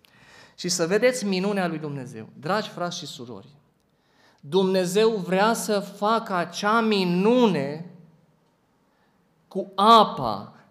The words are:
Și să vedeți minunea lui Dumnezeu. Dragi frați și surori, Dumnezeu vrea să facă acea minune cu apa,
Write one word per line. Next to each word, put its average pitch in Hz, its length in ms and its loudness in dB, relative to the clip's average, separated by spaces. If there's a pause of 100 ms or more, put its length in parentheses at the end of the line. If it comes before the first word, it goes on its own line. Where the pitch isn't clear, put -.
(560)
Și - 140 -6
să 175 180 0
vedeți 214 380 2
minunea 190 420 -2
lui 160 100 -4
Dumnezeu. 135 520 -12 (100)
Dragi 196 300 -4
frați 175 280 -8
și - 80 -12
surori, 120 420 -16 (920)
Dumnezeu 185 680 2
vrea 196 440 0
să 208 260 -2
facă 214 540 -2
acea 190 460 0
minune 185 1080 2 (1600)
cu 190 280 -8
apa, 185 800 4 (180)